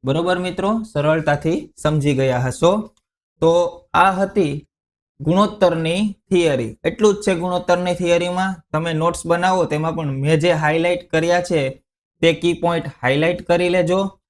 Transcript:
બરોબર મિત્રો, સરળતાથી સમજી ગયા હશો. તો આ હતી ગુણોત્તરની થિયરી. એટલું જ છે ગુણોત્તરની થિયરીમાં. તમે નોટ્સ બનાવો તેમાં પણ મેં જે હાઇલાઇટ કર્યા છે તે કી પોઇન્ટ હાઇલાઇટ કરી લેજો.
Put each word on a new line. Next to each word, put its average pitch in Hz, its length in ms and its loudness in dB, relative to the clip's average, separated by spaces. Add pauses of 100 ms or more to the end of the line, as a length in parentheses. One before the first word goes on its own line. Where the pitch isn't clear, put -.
બરોબર 170 340 0
મિત્રો, 180 320 -4 (140)
સરળતાથી 156 720 0 (240)
સમજી 147 360 2
ગયા 127 280 0
હશો. 160 260 2 (720)
તો 165 100 4 (500)
આ 190 100 4
હતી 190 420 0 (680)
ગુણોત્તરની 175 800 0 (280)
થિયરી. 143 440 2 (120)
એટલું 208 300 2
જ 202 100 -8
છે 196 80 2 (100)
ગુણોત્તરની 180 580 0
થિયરીમાં. 180 560 0 (140)
તમે 165 240 -2
નોટ્સ 165 320 -2
બનાવો 175 400 2
તેમાં 156 300 -4
પણ 143 260 -6
મેં 151 200 2
જે 175 80 2 (120)
હાઇલાઇટ 165 460 0
કર્યા 175 400 0
છે 160 140 0 (600)
તે 165 120 4
કી 170 260 -2
પોઇન્ટ 170 260 -2 (100)
હાઇલાઇટ 151 500 0
કરી 175 300 2
લેજો. 180 240 2 (300)